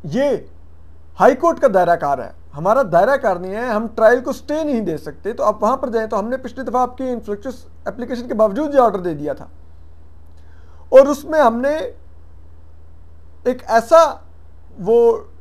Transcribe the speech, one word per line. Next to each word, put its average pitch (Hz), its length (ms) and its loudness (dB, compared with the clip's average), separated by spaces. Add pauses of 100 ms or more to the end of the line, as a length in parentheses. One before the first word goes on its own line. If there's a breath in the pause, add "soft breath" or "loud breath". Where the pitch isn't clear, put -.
ये 214 440 -2 (640)
हाई 247 200 4
कोर्ट 330 240 0
का 285 80 2
दायरा 180 280 4
कार 143 260 -2
है, 95 140 -12 (180)
हमारा 196 300 0
दायरा 202 340 4
कार 196 240 -2
नहीं 185 100 -8
है, 233 180 -6
हम 220 180 -2
ट्रायल 240 340 4
को 254 120 -6
स्टे 302 300 -6
नहीं 269 180 -2
दे 170 160 -4
सकते, 190 360 -10
तो 214 100 -6
आप 208 200 0
वहाँ 247 140 0
पर 262 120 -6
जाएं। 220 180 -2
तो 214 100 -4
हमने 233 200 -4
पिछली 262 260 -12
दफ़ा 247 180 -2
आपकी 254 280 -4
इन्फ्लेक्चुअस 226 580 -8 (200)
एप्लीकेशन 240 400 -8
के 269 60 -6
बावजूद 220 400 0
ये 277 60 6
ऑर्डर 208 200 4
दे 175 140 -4
दिया 147 200 -6
था - 160 -14 (1400 soft breath)
और 269 140 10
उसमें 302 320 -2
हमने 254 360 0 (1700)
एक 254 160 -4
ऐसा 269 600 4 (560)
वो 233 500 2 (120)